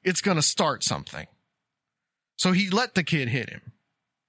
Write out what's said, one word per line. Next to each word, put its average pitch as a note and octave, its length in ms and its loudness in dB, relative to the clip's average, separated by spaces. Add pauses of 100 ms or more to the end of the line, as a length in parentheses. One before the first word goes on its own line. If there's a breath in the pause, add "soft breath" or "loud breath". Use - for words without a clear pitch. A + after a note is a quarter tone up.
it's F3+ 180 0
gonna E3+ 220 2
start D3 400 0
something." C#2 420 -4 (1080)
So - 160 2
he F#3+ 180 2
let A3+ 240 0
the F#3 80 2
kid C#3+ 280 0
hit A#2 200 -4
him, - 220 -18 (580)